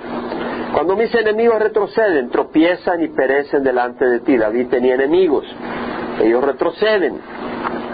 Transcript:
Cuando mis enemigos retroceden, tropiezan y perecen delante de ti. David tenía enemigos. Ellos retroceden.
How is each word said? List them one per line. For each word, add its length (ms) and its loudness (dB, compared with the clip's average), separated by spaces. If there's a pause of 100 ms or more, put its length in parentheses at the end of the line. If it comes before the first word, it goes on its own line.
(720)
Cuando 220 0
mis 200 -2
enemigos 420 2
retroceden, 720 0
tropiezan 720 0
y 60 -2
perecen 560 0
delante 420 0
de 140 4
ti. 180 2
David 320 0
tenía 240 2
enemigos. 520 2 (760)
Ellos 220 4
retroceden. 760 0 (760)